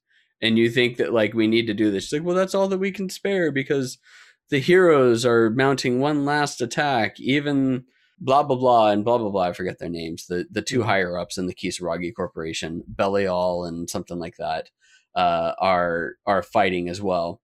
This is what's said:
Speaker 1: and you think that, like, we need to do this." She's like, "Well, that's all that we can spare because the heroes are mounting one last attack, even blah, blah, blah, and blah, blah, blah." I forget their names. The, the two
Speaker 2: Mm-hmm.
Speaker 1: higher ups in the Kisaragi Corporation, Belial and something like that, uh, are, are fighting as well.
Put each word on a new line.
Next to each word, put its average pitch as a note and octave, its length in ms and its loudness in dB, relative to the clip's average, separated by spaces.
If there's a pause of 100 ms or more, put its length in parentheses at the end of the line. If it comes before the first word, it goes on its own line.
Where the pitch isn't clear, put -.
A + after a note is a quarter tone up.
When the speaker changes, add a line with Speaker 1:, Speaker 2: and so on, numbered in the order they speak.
(420)
Speaker 1:
and A2+ 160 2
you A2+ 120 4
think A#2+ 280 2
that, E2+ 140 -2
like, A2 220 2
we A2 140 2
need A2+ 200 2
to G#2+ 60 -4
do G#2+ 180 2
this." G2 140 -2
She's - 140 -6
like, D#3+ 60 -6
"Well, F3 100 -2
that's F#3+ 200 0
all G3 140 0
that F#3+ 80 -2
we F#3+ 140 -4
can F#3+ 180 -8
spare F#3 420 -2
because C3+ 460 -2 (540)
the C#3+ 80 2
heroes C3+ 680 6
are A#2 240 6
mounting C3 500 2
one C#3+ 240 0
last C#3+ 380 -2
attack, B2 580 -2
even C3+ 640 0 (360)
blah, C3 240 4
blah, C#3 140 0
blah, A#2+ 340 4
and G#2 120 0
blah, A#2 140 2
blah, A2 140 -2
blah." G2 100 0
I F2 120 0
forget F2+ 260 -6
their E2+ 100 -8
names. E2 380 -8
The, F2+ 240 -2
the G#2+ 100 -4
two B2+ 200 -2
Speaker 2:
Mm-hmm. G#2 60 -2
Speaker 1:
higher F#2 300 0
ups F2 220 -8
in F2+ 80 -4
the F2+ 80 -8
Kisaragi F2 600 -6
Corporation, E2 720 -8
Belial F#2 800 -2
and E2+ 240 -8
something F2 300 -8
like E2+ 180 -12
that, D#2+ 320 -8 (460)
uh, E2+ 420 2
are, F2 560 0 (140)
are F#2+ 160 2
fighting F#2 460 0
as F2+ 120 -8
well. F2+ 420 -4